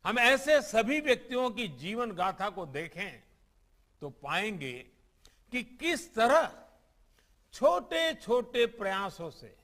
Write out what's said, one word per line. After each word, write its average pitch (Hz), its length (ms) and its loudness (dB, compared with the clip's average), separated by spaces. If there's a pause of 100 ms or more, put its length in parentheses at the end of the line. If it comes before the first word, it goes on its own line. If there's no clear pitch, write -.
हम 214 140 0
ऐसे 269 440 6
सभी 226 380 2
व्यक्तियों 254 500 0
की 214 180 -6
जीवन 202 440 -6
गाथा 185 380 -2
को 180 160 -10
देखें 151 560 -10 (760)
तो 143 100 -10
पाएंगे 147 800 -6 (600)
कि 247 120 -4
किस - 520 -6
तरह 240 500 2 (880)
छोटे-छोटे 262 1120 0
प्रयासों 190 640 -6
से 101 340 -20